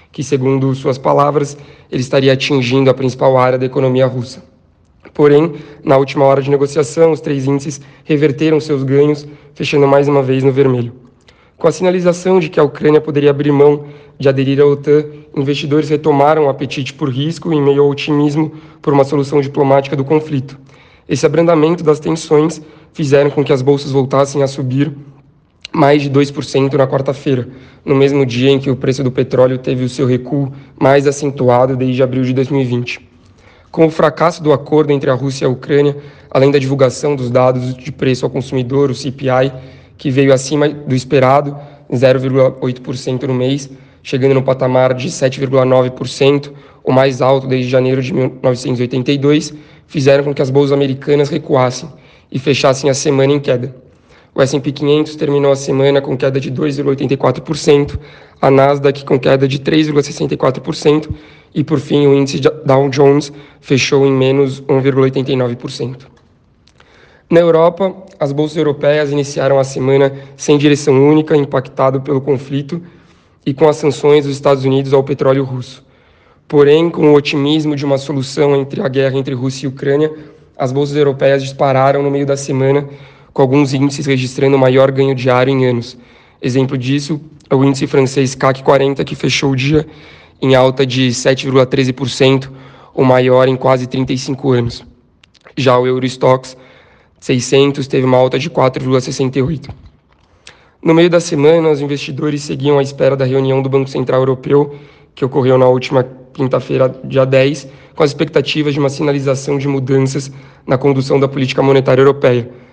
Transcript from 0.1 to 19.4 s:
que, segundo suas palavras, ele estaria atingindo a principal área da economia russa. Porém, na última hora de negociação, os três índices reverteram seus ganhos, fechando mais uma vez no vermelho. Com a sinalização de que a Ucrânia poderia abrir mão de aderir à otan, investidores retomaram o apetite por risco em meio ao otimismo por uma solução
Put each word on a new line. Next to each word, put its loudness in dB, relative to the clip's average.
que, -10
segundo 0
suas -4
palavras, 0
ele -4
estaria 2
atingindo 0
a 4
principal 0
área 2
da -2
economia 0
russa. -8
Porém, 4
na 2
última 0
hora 4
de -6
negociação, 0
os -4
três -4
índices -4
reverteram 0
seus -4
ganhos, 0
fechando 0
mais 4
uma 2
vez 0
no 2
vermelho. 0
Com 0
a 4
sinalização 0
de -2
que 0
a 6
Ucrânia 2
poderia 0
abrir 0
mão 2
de 2
aderir 0
à 6
otan, 2
investidores -2
retomaram 2
o 2
apetite -8
por -6
risco -6
em 2
meio 4
ao 4
otimismo -2
por -2
uma 4
solução -2